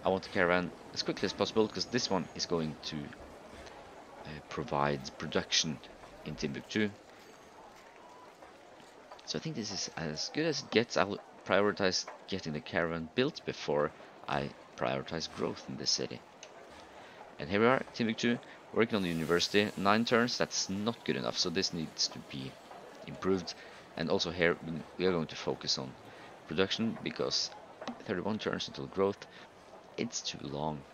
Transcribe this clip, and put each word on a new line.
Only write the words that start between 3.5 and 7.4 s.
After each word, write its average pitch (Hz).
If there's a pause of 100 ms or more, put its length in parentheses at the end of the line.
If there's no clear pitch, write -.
uh, - (200)
provide 71
production 80 (460)
in 78
Timbuktu. 104 (2250)